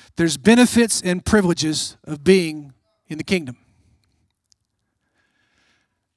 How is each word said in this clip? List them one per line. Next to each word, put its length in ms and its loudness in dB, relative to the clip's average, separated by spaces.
There's 200 -2
benefits 640 2
and 240 -4
privileges 800 -2
of 180 -12
being 520 0
in 100 -12
the 80 -10
kingdom. 320 -6